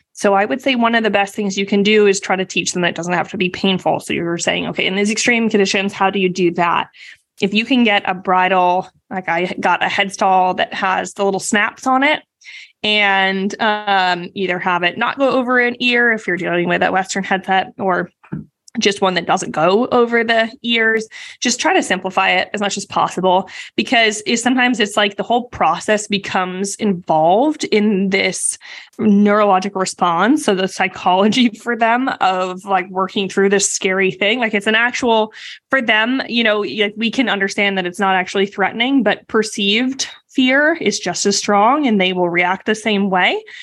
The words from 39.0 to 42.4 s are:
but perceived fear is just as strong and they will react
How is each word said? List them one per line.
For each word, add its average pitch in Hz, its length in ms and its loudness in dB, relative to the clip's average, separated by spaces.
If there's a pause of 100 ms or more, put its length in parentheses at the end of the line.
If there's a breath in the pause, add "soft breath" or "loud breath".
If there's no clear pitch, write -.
but - 240 0
perceived 220 800 -2 (200 loud breath)
fear 277 520 2
is - 180 -8
just - 280 -6
as 202 100 2
strong 233 500 2
and 214 140 2
they 185 120 2
will 180 160 0
react 175 380 -2